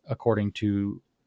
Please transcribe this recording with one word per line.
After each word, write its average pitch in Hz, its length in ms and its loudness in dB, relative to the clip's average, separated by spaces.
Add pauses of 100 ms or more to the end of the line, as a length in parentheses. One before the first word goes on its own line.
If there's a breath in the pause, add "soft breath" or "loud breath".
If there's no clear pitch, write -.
according 107 440 0
to 101 500 0 (240)